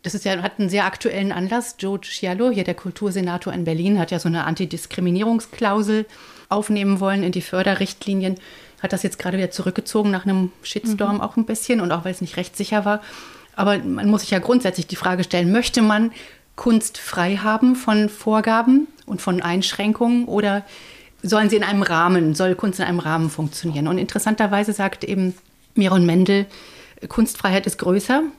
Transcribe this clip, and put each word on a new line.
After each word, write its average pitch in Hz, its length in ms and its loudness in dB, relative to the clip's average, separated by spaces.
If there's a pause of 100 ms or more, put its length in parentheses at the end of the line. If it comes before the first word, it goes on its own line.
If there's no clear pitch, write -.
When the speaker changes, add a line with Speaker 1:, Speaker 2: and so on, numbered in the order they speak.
Speaker 1:
Das 180 100 -6
ist 208 120 -6
ja, 190 180 0
hat - 160 -6
einen 196 100 0
sehr 196 160 0
aktuellen 196 460 -2
Anlass. 190 480 -4
Joe 190 220 -4
Cialo, 196 500 -2
hier 196 120 -2
der 175 120 -4
Kultursenator 180 760 -4
in 175 120 -4
Berlin, 170 340 2
hat - 140 0
ja 175 80 -2
so - 80 -2
eine 165 160 0
Antidiskriminierungsklausel 202 1600 0 (440)
aufnehmen 196 500 0
wollen 196 240 0
in 180 80 0
die 180 100 -2
Förderrichtlinien. 190 960 -2 (480)
Hat 190 100 -4
das 185 80 -4
jetzt 185 160 -4
gerade 185 220 -4
wieder 185 100 -2
zurückgezogen 208 600 -2
nach 185 140 -2
einem 185 260 2 (100)
Shitstorm 208 540 -2
Speaker 2:
Mhm. 196 60 -4
Speaker 1:
auch - 140 -6
ein 226 120 2
bisschen 226 340 -2
und 175 100 0
auch, 170 140 -2
weil 185 60 -2
es 185 100 -8
nicht 175 160 -8
rechtssicher 202 480 -4
war. 208 160 0 (540)
Aber 196 240 2
man 202 280 -2
muss 208 140 4
sich - 80 -10
ja 196 80 2
grundsätzlich 185 480 2
die 180 100 -8
Frage 185 280 -2
stellen: 175 280 2
Möchte 233 300 2
man 214 300 4 (440)
Kunst - 440 0
frei 185 380 -2
haben 220 380 4
von 214 320 2
Vorgaben 226 800 4 (200)
und 196 120 -6
von 180 220 0
Einschränkungen 214 840 0
oder 202 380 0 (600)
sollen 214 260 2
sie 220 60 2
in 208 80 4
einem 196 180 2
Rahmen, 170 540 4
soll 185 180 2
Kunst 185 260 -2
in 180 60 0
einem 175 140 0
Rahmen 160 320 -2
funktionieren? 156 560 -4
Und 180 100 0
interessanterweise 208 720 0
sagt 196 320 -4
eben 185 300 -2 (400)
Miron 185 320 4
Mendel, 185 400 4 (640)
Kunstfreiheit 196 560 0
ist - 140 -4
größer. 202 420 2 (180)